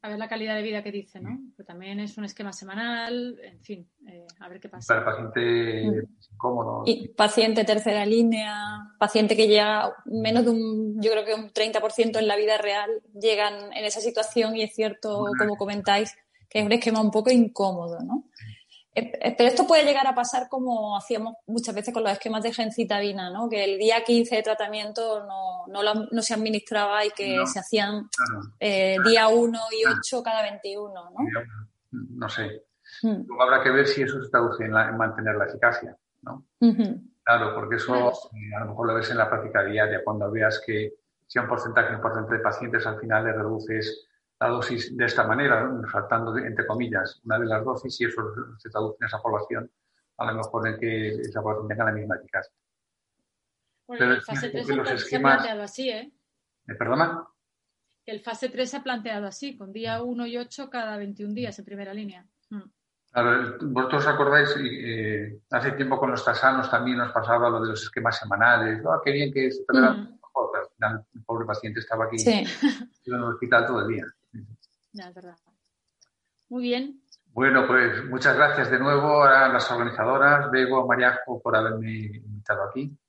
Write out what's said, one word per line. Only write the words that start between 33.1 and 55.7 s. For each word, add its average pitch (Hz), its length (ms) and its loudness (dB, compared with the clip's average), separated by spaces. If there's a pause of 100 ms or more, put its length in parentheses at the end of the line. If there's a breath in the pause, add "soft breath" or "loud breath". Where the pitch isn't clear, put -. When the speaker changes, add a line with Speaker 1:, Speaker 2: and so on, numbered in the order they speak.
Speaker 2:
Luego 123 160 0
habrá 127 220 6
que 131 80 6
ver 139 160 6
si 139 160 2
eso 135 200 -4
se 120 60 -12
traduce 117 360 2
en 107 80 -2
la, 110 160 4
en 113 80 -6
mantener 110 400 -2
la 101 80 2
eficacia, - 520 0 (240)
¿no? - 240 -14 (140)
Speaker 3:
Ujú. 220 420 4 (220)
Speaker 2:
Claro, 113 320 2
porque 107 220 -2
eso, 127 160 -2
Speaker 1:
Claro. 123 180 4 (240)
Speaker 2:
eh, 107 200 -12
a 104 40 -6
lo 110 80 -8
mejor 110 220 -4
lo - 40 0
ves - 160 -2
en 120 80 -2
la 110 100 4
práctica 101 360 0
diaria, 107 420 0
cuando 104 240 -2
veas 110 340 2
que 107 300 -4 (320)
si - 140 -2
a - 20 -2
un 113 60 -4
porcentaje 117 480 0
importante - 400 -2
de - 60 -2
pacientes 113 440 -2
al 107 140 -4
final 110 260 0
le 110 80 0
reduces 110 760 -4 (320 soft breath)
la 120 100 2
dosis 120 480 -4
de 120 80 2
esta - 200 2
manera, 117 380 2
¿no? 127 260 -6
Saltando, 113 440 -2
de, 120 120 -4
entre 113 220 -4
comillas, 107 560 -4
una 113 160 -2
de 117 60 -2
las 110 180 -2
dosis 127 380 -6
y 120 40 0
eso 113 160 -4 (360)
se 113 120 -18
traduce 107 300 -4
en 117 80 -4
esa 110 140 -6
población, 113 500 -4 (460)
a 117 80 -4
lo 113 80 -2
mejor 110 340 -4
en 110 120 -4
que 113 280 -2 (140)
esa 113 200 -6
población 107 280 -4
tenga 113 160 0
la 107 80 2
misma 107 240 -4
eficacia. - 340 -8 (1400)
Speaker 1:
Bueno, 240 120 -10
Speaker 2:
Pero 240 120 4
Speaker 1:
el - 60 4
Speaker 2:
es - 80 -6
Speaker 1:
fase - 240 -6
Speaker 2:
cierto - 80 -6
Speaker 1:
tres 123 100 -6
Speaker 2:
que - 0 -
Speaker 1:
se 143 60 0
ha - 20 2
Speaker 2:
los - 80 0
Speaker 1:
plan-, 403 140 -2
se - 60 -6
ha - 20 -6
Speaker 2:
esquemas 135 300 4
Speaker 1:
planteado 214 280 -2
así, 254 260 -6